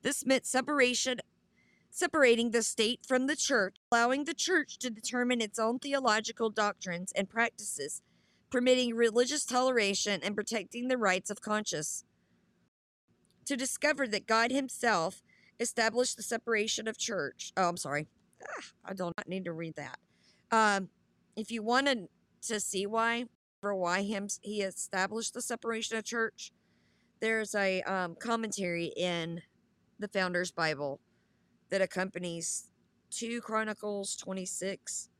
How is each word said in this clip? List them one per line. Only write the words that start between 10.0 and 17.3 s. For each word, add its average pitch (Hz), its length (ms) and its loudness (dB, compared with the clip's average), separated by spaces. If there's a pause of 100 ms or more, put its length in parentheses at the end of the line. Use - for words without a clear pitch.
and 202 120 -2
protecting 220 520 -4
the 262 100 2
rights 190 320 2
of 202 120 -6
conscience. 208 600 -4 (1400)
To 277 80 -2
discover 269 540 0
that 202 180 -2
God 226 240 4
himself 233 720 0 (360)
established 233 560 0
the 226 80 -12
separation 220 640 0
of 214 100 -6
church. - 600 -4